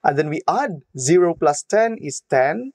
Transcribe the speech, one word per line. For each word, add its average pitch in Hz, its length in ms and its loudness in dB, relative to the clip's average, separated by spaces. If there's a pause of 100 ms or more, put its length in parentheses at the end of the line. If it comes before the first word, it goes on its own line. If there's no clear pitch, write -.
and 143 140 2
then 151 100 0
we 151 180 -4
add 202 360 -2 (160)
zero 170 360 2
plus 147 280 0
ten 220 360 0
is - 320 -10
ten 165 440 0